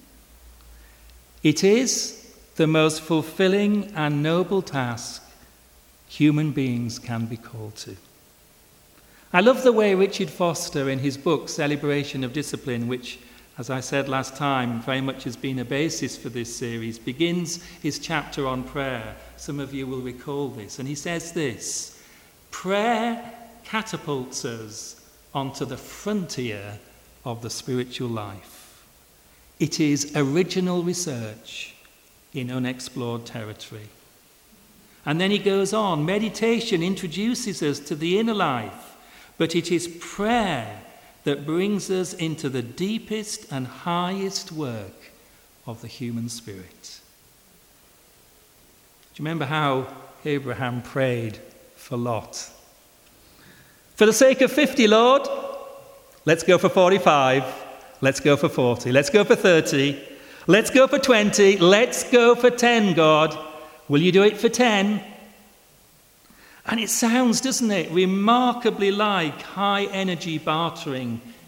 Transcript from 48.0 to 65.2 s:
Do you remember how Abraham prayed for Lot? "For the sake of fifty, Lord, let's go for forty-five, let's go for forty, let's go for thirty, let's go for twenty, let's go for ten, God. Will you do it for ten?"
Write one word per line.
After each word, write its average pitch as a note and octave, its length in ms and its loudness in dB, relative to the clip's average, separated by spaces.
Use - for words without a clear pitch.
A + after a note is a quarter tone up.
Do - 80 -14
you D3 40 -6
remember D#3+ 200 -4
how C#3 480 -2
Abraham B2+ 560 -4
prayed A#2+ 580 -2
for - 220 -10
Lot? A#2+ 520 -6
"For G#3+ 120 6
the A3 60 6
sake C4 280 6
of B3+ 100 6
fifty, C4+ 360 4
Lord, A#3+ 400 6
let's E3 180 4
go F3+ 140 6
for F#3 120 4
forty-five, E3 720 6
let's C3+ 180 2
go C#3+ 180 4
for D#3+ 120 0
forty, A#2+ 420 0
let's C#3+ 200 4
go G#3 120 6
for A#3 120 6
thirty, D#3 640 4
let's G#3 240 4
go C4 160 8
for C#4 100 2
twenty, G#3 600 6
let's G#3 480 6
go A#3+ 280 8
for A#3+ 160 6
ten, A#3 460 4
God. D#3 420 6
Will C#3+ 140 4
you F3+ 100 4
do F#3+ 120 8
it G#3 140 6
for A#3 120 2
ten?" G#3+ 540 2